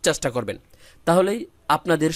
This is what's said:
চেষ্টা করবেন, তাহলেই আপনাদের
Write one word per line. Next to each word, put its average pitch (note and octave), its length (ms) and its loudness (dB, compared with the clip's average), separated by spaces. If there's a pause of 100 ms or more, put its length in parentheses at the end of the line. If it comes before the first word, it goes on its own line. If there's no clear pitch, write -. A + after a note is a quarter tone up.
চেষ্টা D3+ 300 -2
করবেন, A2 220 -6 (500)
তাহলেই F#3+ 320 2 (360)
আপনাদের D#3+ 400 0